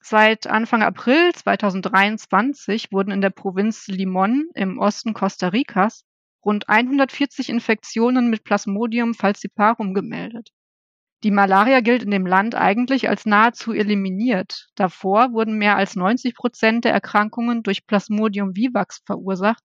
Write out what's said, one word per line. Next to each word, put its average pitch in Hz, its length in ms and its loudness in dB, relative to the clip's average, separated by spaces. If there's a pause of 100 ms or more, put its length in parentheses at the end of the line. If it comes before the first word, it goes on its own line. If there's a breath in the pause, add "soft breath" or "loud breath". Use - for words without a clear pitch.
Seit 214 460 2
Anfang 220 360 0
April 294 520 2
zweitausenddreiundzwanzig 202 1600 -2
wurden 196 180 -2
in 196 100 -2
der 196 100 2
Provinz 196 580 -4
Limón 190 560 -2 (100)
im 190 240 -4
Osten 208 340 -2
Costa 190 360 -4
Ricas 214 560 -2 (380)
rund 208 260 -4
einhundertvierzig 262 800 0
Infektionen 233 840 0
mit 226 140 -4
Plasmodium 226 720 -2
falciparum 208 760 -2
gemeldet. 202 580 -8 (760)
Die 214 60 2
Malaria 202 500 6
gilt 240 220 2
in 202 80 -6
dem 190 160 0
Land 190 280 0
eigentlich 233 540 0
als 208 160 -4
nahezu 220 480 2
eliminiert. 202 1000 -2
Davor 202 580 2
wurden 220 240 -2
mehr 208 180 2
als 196 220 0
neunzig 220 380 0
Prozent 233 500 0
der - 80 4
Erkrankungen 233 680 -2
durch 196 240 -4
Plasmodium 202 680 -2
vivax 220 520 -4
verursacht 190 560 -2 (120)